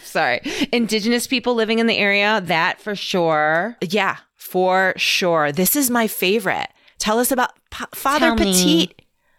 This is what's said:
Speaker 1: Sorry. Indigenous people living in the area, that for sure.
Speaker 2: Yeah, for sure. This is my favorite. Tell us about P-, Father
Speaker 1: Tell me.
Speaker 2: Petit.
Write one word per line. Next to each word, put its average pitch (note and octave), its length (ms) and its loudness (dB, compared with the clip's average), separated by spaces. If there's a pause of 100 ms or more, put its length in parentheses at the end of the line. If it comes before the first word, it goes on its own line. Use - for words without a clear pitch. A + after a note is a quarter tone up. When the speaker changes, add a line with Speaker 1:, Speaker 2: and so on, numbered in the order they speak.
Speaker 1:
Sorry. C3 380 0 (300)
Indigenous A3+ 560 0
people B3 280 -2
living A3+ 240 0
in A#3 80 2
the A3 100 0
area, G3+ 480 2
that E3+ 360 0
for G#3 140 -8
sure. E3 840 0
Speaker 2:
Yeah, F#3+ 360 -2 (180)
for F#3 640 0
sure. D#3+ 540 0
This F3+ 240 0
is C#4 140 0
my A#3 180 0
favorite. F#3+ 600 -2 (320)
Tell G#3+ 200 0
us B3 120 0
about B3+ 200 0 (200)
P-, - 140 -12 (100)
Father C#4 320 0
Speaker 1:
Tell A#3 80 2
me. A3 100 2
Speaker 2:
Petit. F#3 500 2 (440)